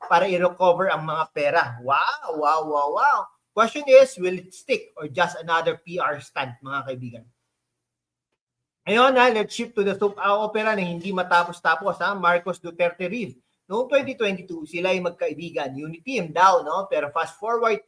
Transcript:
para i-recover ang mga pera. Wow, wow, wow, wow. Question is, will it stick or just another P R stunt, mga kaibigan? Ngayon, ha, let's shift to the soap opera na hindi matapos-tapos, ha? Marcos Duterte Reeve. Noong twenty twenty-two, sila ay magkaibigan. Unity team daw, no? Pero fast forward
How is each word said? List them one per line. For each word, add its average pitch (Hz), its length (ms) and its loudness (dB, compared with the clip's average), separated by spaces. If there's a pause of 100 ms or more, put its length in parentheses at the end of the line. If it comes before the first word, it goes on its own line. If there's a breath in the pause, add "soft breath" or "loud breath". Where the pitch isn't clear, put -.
para 180 160 4
i-recover 180 640 2
ang 156 160 -2
mga 156 200 -2 (120)
pera. 143 480 0
Wow, 165 560 0
wow, 156 240 2
wow, 147 320 0
wow. 277 220 4 (340)
Question 220 320 0
is, 262 320 6
will 180 240 -4
it - 160 -20
stick - 400 -6
or 147 160 -12
just 170 240 0
another 165 400 -2
P 170 240 -10
R 147 240 -2
stunt, 127 400 -8
mga 135 240 -8
kaibigan? 123 360 -12 (1600)
Ngayon, 247 320 4
ha, 254 80 6
let's 214 240 0
shift 233 240 -8
to 202 80 0
the 196 80 0
soap 202 240 -2
opera 214 560 0
na 196 80 0
hindi 175 320 -4
matapos-tapos, 175 880 0
ha? 196 160 0
Marcos 175 480 2
Duterte 170 480 -2
Reeve. 208 240 -8 (320)
Noong 247 240 -2
twenty 269 240 0
twenty-two, 180 480 -4
sila 180 320 -2
ay 180 80 -4
magkaibigan. 156 720 -6
Unity 160 240 -10
team 190 320 -6
daw, 175 320 6
no? 175 240 -4
Pero 147 240 -2
fast 160 240 -4
forward 226 520 -2